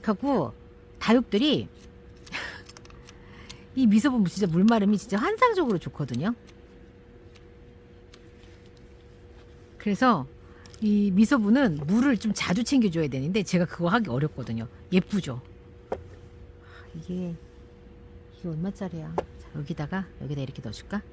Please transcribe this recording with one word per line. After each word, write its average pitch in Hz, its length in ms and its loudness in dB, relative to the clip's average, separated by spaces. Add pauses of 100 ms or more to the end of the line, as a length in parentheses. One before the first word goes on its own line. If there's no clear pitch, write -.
그래갖고 208 540 0 (440)
다육들이 220 680 2 (600)
<laughs> - 1500 -16
이 262 100 4
미소분 220 380 4
진짜 190 260 0
물마름이 202 460 4
진짜 - 220 -4
환상적으로 370 600 2
좋거든요. 143 560 -4 (3500)
그래서 202 500 2 (540)
이 208 300 2
미소분은 214 680 4 (100)
물을 240 300 2
좀 208 180 -4
자주 208 300 -2
챙겨줘야 185 440 2
되는데 151 340 -2
제가 175 240 0
그거 170 220 -4
하기 214 200 2
어렵거든요. 117 580 -4 (260)
예쁘죠? 180 480 0 (1500)
이게, 175 400 -8 (1040)
이게 175 100 -10
얼마짜리야? 165 680 -8
자, - 400 -8
여기다가, 160 500 -6 (160)
여기다 143 200 -6
이렇게 135 200 -10
넣어줄까? 196 400 -10 (100)